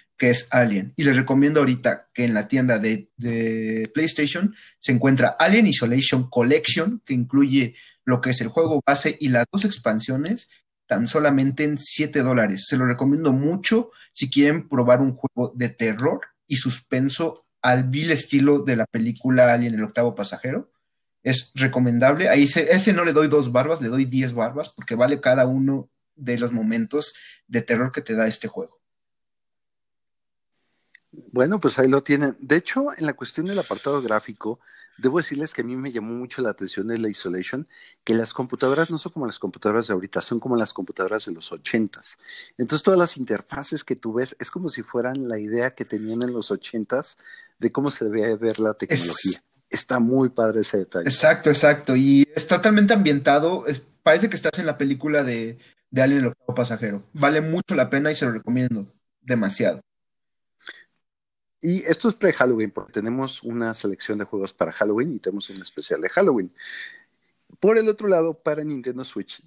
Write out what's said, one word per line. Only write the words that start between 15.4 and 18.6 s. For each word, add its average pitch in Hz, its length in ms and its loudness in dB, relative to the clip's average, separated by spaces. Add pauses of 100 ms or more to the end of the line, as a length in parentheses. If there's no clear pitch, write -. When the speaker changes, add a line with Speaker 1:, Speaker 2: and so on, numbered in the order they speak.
Speaker 1:
de 120 120 -2
terror 113 520 -2 (260)
y 135 120 -2
suspenso 135 840 -4 (160)
al 127 280 2
vil 156 240 0
estilo 143 480 4